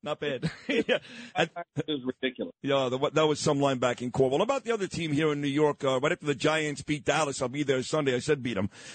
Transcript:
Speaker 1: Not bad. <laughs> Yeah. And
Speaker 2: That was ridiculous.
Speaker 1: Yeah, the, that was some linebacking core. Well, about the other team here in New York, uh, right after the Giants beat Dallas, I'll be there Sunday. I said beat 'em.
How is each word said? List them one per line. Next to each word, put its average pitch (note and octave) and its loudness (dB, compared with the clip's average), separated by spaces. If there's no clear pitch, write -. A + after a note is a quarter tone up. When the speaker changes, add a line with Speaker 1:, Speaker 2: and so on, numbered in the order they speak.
Speaker 1:
Not D3+ -6
bad. C#3+ -4
<laughs> - -20
Yeah. A#3 2
And E3 0
Speaker 2:
That D3 -4
was D3 -2
ridiculous. B2+ -4
Speaker 1:
Yeah, C3+ 2
the, C3+ 0
that D#3 4
was D3 0
some D3 2
linebacking B2+ 0
core. C3 4
Well, C#3+ 2
about C4+ 0
the A3+ 0
other G3+ -2
team E3 -4
here D3+ 2
in D3 -2
New C#3+ -2
York, C#3+ 2
uh, C3 2
right D3 2
after F3 -4
the C#3+ 2
Giants D3+ 0
beat D3 -4
Dallas, D3 0
I'll B2+ 0
be C#3+ -2
there C3 2
Sunday. C#3+ 0
I A#2+ 2
said D3 0
beat A#2+ -2
'em. G2+ 0